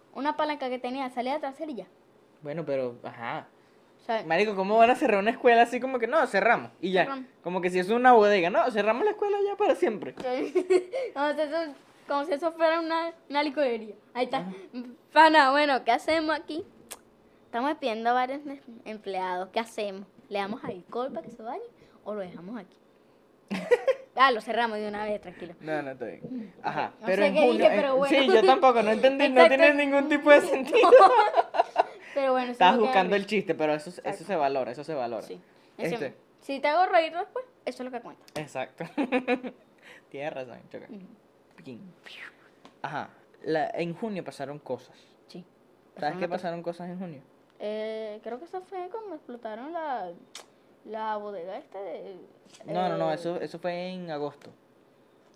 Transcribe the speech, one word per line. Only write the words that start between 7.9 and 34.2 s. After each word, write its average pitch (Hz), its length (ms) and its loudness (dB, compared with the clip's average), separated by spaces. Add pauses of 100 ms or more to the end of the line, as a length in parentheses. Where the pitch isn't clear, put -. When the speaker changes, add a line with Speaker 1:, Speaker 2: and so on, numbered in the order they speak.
Speaker 2:
una 247 220 6
bodega, 202 360 6
"No, 262 220 2
cerramos 220 340 0
la 415 60 2
escuela 415 340 -2
ya 403 100 -4
para 392 200 2
siempre". 226 420 -2
Speaker 1:
<laughs> 359 960 -2
No, 285 140 0
o 285 60 -2
sea, 311 80 -2
eso, 302 300 -4 (340)
como 285 180 -4
si 320 80 -4
eso 320 200 -2
fuera 330 260 2
una, 330 340 -4 (160)
una 285 140 0
licorería. 240 500 -2 (220)
Ahí 247 100 -2
está. 247 140 -4
Speaker 2:
Ajá. 185 120 -8 (640)
Speaker 1:
Pana, 302 380 8
bueno, 285 320 2
¿qué 233 80 0
hacemos 311 440 0
aquí? 311 300 -10 (800)
Estamos 247 240 -4
despidiendo 233 400 -4
a 240 40 4
varios 254 340 -2
em-, 277 120 -12 (260)
empleados. 185 640 -6
¿Qué 220 100 -4
hacemos? 202 480 -8 (220)
¿Le 202 100 -4
damos 202 240 -6
alcohol 233 500 -8
para 220 80 -10
que 220 100 -16
se 226 120 -18
vayan 294 180 -10 (420)
o 208 120 -10
lo 202 60 -8
dejamos 180 380 -14
aquí? - 160 -20 (760)
<laughs> 226 460 0 (260)
Ah, 269 60 8
lo 220 120 0
cerramos 220 360 -2
de 214 100 -6
una 208 180 -8
vez, 208 160 -4
tranquilo. 170 400 -16
Speaker 2:
No, 151 200 -4
no, 139 100 -8
está 123 140 -10
bien. 220 560 -12
Ajá, 143 380 -6
Speaker 1:
No - 80 -16
Speaker 2:
pero 190 160 2
Speaker 1:
sé 196 60 6
Speaker 2:
en 196 40 -2
Speaker 1:
qué 302 60 0
Speaker 2:
junio, 247 140 6
Speaker 1:
dije, - 140 4
Speaker 2:
en, - 140 4
Speaker 1:
pero 269 140 0
bueno. 277 240 2
Speaker 2:
sí, 269 80 2
yo 226 180 6
tampoco, 262 380 6
no 214 80 2
entendí, 269 380 2
no 254 120 8
Speaker 1:
Exacto. 269 220 8
Speaker 2:
tiene 294 220 6
ningún 277 240 2
tipo 294 200 2
de 294 120 10
Speaker 1:
<laughs> - 0 -
Speaker 2:
sentido. 302 500 2 (1200)
Speaker 1:
Pero 269 200 0
bueno, 254 100 0
eso 247 80 -6
Speaker 2:
Estabas 185 220 6
Speaker 1:
es 240 40 2
lo 226 60 4
que 214 40 2
Speaker 2:
buscando 185 240 2
Speaker 1:
da 202 40 2
Speaker 2:
el 196 80 2
Speaker 1:
risa. 196 60 -12
Speaker 2:
chiste, 185 260 -2
pero 151 180 0
eso, 156 160 -6
eso - 120 -16
Speaker 1:
Exacto. - 240 -8